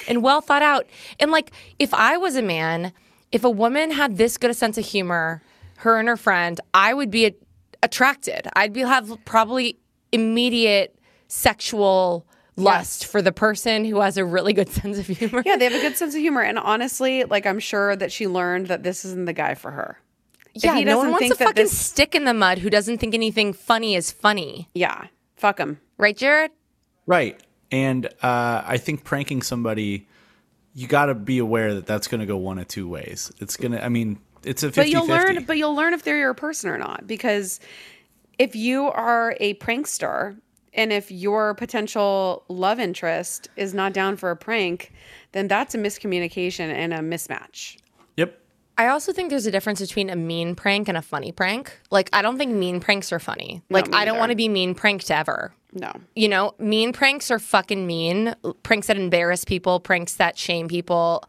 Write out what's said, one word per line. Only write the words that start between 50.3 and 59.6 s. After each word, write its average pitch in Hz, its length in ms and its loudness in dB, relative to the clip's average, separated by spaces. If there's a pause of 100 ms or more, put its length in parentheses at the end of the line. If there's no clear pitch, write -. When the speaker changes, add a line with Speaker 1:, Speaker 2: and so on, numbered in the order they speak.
Speaker 1:
prank 202 320 0
and 175 100 -2
a 156 40 -4
funny 143 280 -8
prank. 202 500 -4 (120)
Like, 190 200 4
I 202 100 6
don't 247 160 0
think 269 140 -2
mean 180 280 -2
pranks 196 320 0
are 165 80 -2
funny. - 500 -10
Speaker 2:
No, 190 40 -2
Speaker 1:
Like, 190 120 6
Speaker 2:
me - 80 -2
Speaker 1:
I 208 100 4
don't 220 100 0
Speaker 2:
neither. 233 60 -2
Speaker 1:
wanna 226 140 2
be 220 140 0
mean 180 260 0
pranked 202 380 -2
ever. - 420 -2 (180)
Speaker 2:
No. - 200 -10 (240)
Speaker 1:
You 214 120 4
know, 202 300 2
mean 220 340 0
pranks 277 380 0
are 226 80 2
fucking 196 480 0
mean. 175 480 0 (300)
Pranks 214 240 0
that 214 80 4
embarrass 175 480 0
people, 180 360 0